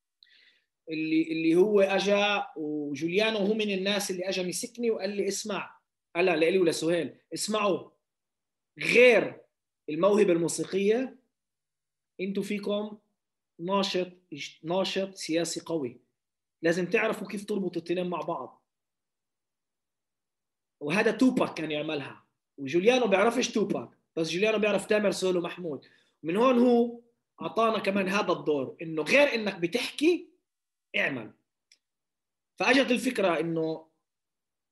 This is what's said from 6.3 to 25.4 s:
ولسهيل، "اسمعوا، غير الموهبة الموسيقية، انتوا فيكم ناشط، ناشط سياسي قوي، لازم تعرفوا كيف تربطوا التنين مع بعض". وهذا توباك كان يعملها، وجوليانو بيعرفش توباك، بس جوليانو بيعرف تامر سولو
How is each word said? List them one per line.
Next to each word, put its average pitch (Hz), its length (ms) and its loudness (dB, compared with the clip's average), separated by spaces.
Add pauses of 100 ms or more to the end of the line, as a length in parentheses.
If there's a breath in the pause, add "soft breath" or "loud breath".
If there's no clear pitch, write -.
ولسهيل، 160 600 0 (160)
"اسمعوا، 202 560 -2 (880)
غير 220 640 6 (480)
الموهبة 185 440 4
الموسيقية، 190 840 0 (1000)
انتوا 190 220 -4
فيكم 208 560 -4 (640)
ناشط، 180 520 -2 (500)
ناشط 190 520 -2
سياسي 165 460 -4
قوي، 147 400 -6 (640)
لازم 175 240 2
تعرفوا 214 420 -2
كيف 202 160 -10
تربطوا 180 380 -4
التنين 180 240 -4
مع 175 140 -6
بعض". 143 440 -8 (2250)
وهذا 190 300 0
توباك 220 440 2
كان 156 160 -8
يعملها، 147 540 -6 (340)
وجوليانو 185 480 2
بيعرفش 226 420 2
توباك، 170 400 -2 (280)
بس 160 140 -2
جوليانو 214 280 0
بيعرف 202 280 0
تامر 208 240 2
سولو 180 300 0